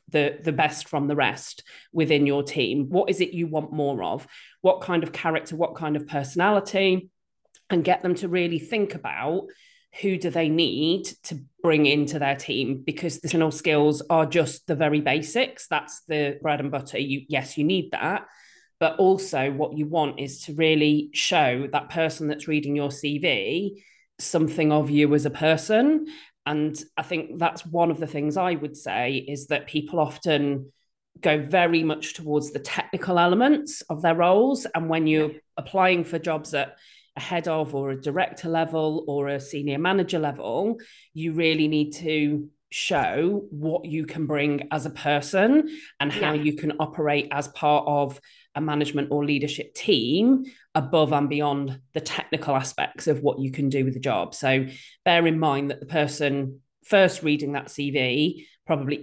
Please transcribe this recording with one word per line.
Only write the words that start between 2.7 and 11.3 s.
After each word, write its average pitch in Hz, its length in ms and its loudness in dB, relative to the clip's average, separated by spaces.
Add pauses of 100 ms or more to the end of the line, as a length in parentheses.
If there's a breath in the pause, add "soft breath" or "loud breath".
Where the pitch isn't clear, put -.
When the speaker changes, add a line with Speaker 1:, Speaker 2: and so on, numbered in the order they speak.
Speaker 1:
What 185 200 2
is 180 100 0
it 180 140 0
you 170 140 -2
want 151 260 -4
more 143 300 -2
of? 90 240 -6 (340 loud breath)
What 185 200 4
kind 175 200 0
of - 100 -6
character, 160 440 -4
what 160 200 -2
kind 151 200 -2
of 147 120 -4
personality? 185 1040 0 (600)
And 170 140 2
get 165 200 2
them 180 120 0
to 185 120 -4
really 170 320 0
think 202 340 -4
about 143 540 -6 (540 loud breath)
who 190 160 0
do 185 120 -4
they 165 200 0
need 160 560 0 (180)
to 151 160 -10 (220)